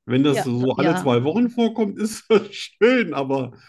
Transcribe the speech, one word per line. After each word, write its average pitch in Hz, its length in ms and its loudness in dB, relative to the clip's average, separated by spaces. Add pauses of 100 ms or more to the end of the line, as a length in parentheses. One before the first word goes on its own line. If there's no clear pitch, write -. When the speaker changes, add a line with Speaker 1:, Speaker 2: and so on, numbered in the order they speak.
Speaker 1:
wenn 127 160 2
das 143 160 4
Speaker 2:
Ja, 139 60 -2
Speaker 1:
so 127 320 -2
alle 151 140 2
Speaker 2:
ja. 180 120 0
Speaker 1:
zwei 120 220 2
Wochen 226 260 0
vorkommt, 220 480 -2
ist - 300 -6
das 202 260 2
schön, 226 600 0
aber, 135 360 -4 (180)